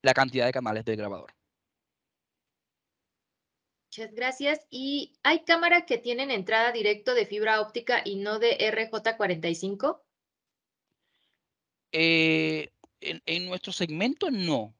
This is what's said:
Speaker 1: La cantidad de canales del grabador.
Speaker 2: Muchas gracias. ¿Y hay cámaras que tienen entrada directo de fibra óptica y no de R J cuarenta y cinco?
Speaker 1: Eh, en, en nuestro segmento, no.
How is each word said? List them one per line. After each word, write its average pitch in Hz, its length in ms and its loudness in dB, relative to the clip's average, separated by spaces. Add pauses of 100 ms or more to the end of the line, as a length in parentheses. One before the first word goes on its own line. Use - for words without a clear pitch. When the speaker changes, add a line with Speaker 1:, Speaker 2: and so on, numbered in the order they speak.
Speaker 1:
La 131 100 6
cantidad 127 340 2
de 127 60 2
canales 113 320 -4
del 110 120 -2
grabador. 98 360 -8 (2500)
Speaker 2:
Muchas 220 260 -14
gracias. 262 560 -2
¿Y 269 440 -6 (100)
hay 320 220 2
cámaras 339 420 4
que 233 120 0
tienen 240 340 -4
entrada 220 400 2
directo 208 420 0
de 226 120 4
fibra 214 340 2
óptica 226 440 -2
y 196 120 -6
no 208 240 -4
de 233 180 4
R 220 300 0
J 226 280 -2
cuarenta 175 320 -2
y 170 60 0
cinco? 196 500 -4 (1900)
Speaker 1:
Eh, 160 800 2 (280)
en, 160 260 -10
en 175 200 -6
nuestro 180 260 -10
segmento, 190 600 -2
no. 147 480 -2